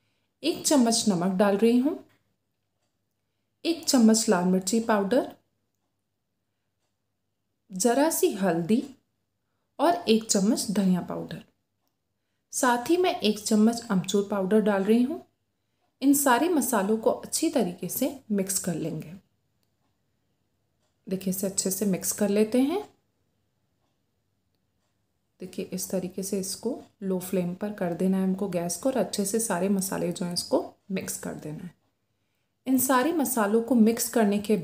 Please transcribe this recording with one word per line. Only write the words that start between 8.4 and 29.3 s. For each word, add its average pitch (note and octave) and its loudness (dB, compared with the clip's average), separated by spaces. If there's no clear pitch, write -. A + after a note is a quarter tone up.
और E4+ 2
एक A3 4
चम्मच G#3+ 0
धनिया F#3 2
पाउडर। E3 -10
साथ A#3+ 0
ही E4+ 4
मैं F4+ 2
एक G#3 0
चम्मच A3 2
अमचूर G3 0
पाउडर G3+ 2
डाल G3 0
रही A3+ 4
हूँ। D#4+ -4
इन C#4 4
सारे C4+ 2
मसालों A3 0
को A3+ 0
अच्छी - -4
तरीके F3+ -2
से C4 -4
मिक्स F#3+ -2
कर E3+ -4
लेंगे। D#3 -8
देखिए F#3+ -4
इसे F#3 -4
अच्छे F#3+ -2
से G3 -4
मिक्स F3+ -2
कर G#3 -2
लेते G#3+ 2
हैं। E4 0
देखिए F#3 -10
इस F#3 -6
तरीके F#3 -6
से G3 -4
इसको A3+ -8
लो F#3+ -2
फ्लेम F3+ -2
पर G#3 -8
कर F3+ -4
देना F#3 2
है F#3+ 0
हमको F#3+ -2
गैस F3 -4
को - -2
और C4 -2
अच्छे G3+ -2
से A3 -2